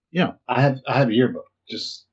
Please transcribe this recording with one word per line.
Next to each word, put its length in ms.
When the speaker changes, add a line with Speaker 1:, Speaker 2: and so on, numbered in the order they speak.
Speaker 1:
yeah. 220
Speaker 2:
I 120
have, 260
I 100
have 100
a 60
yearbook. 320
Just 440